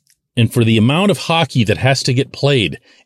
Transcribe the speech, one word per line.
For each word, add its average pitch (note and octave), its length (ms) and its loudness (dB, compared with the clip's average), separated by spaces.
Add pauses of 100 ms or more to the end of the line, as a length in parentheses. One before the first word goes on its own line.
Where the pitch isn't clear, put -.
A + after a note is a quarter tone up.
(360)
and A2+ 160 2
for A#2+ 120 2
the A2+ 120 2
amount D3 340 2
of F3 80 0
hockey E3 460 -2
that F#2+ 140 -2
has B2+ 240 0
to C#3 100 -2
get C3 200 -2
played B2 480 -2 (260)